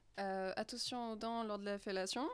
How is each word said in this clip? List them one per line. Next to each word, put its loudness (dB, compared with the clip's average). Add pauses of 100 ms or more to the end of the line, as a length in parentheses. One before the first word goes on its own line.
(200)
Euh, 2
attention -2
aux -2
dents 0
lors 0
de -4
la 2
fellation. 0 (100)